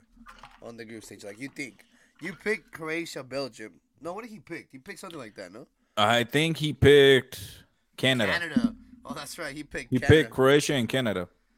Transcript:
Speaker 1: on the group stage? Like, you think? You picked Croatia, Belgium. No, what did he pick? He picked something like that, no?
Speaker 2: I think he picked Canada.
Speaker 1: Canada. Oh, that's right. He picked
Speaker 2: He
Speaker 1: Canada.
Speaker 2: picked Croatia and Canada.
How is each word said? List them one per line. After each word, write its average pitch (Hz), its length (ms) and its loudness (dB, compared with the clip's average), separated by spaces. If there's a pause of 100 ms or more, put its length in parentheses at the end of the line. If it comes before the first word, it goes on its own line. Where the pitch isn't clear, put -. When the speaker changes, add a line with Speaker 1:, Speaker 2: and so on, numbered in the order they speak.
(600)
Speaker 1:
on 117 160 -18
the 117 80 -16
group 110 200 -16
stage? 104 200 -20
Like, 104 140 -16
you 135 100 -12
think? 131 360 -14 (360)
You 170 140 -12
picked 214 380 -8
Croatia, 160 500 -10
Belgium. 120 580 -12 (220)
No, 165 100 -10
what 208 120 -14
did 226 80 -18
he 202 80 -18
pick? - 320 -16
He 135 60 -20
picked 180 200 -20
something 175 200 -16
like 113 180 -16
that, 95 160 -14
no? 120 140 -18 (300)
Speaker 2:
I 117 280 4
think 156 340 0
he 151 160 -4
picked 135 680 6 (560)
Canada. 123 360 0
Speaker 1:
Canada. 151 420 -2 (300)
Oh, 131 100 -14
that's 147 240 -14
right. 147 180 -10
He 151 60 -10
picked 143 280 -12
Speaker 2:
He 127 100 2
Speaker 1:
Canada. 143 240 6
Speaker 2:
picked 113 100 -12
Croatia 139 400 4
and 120 140 -2
Canada. 104 400 -4 (280)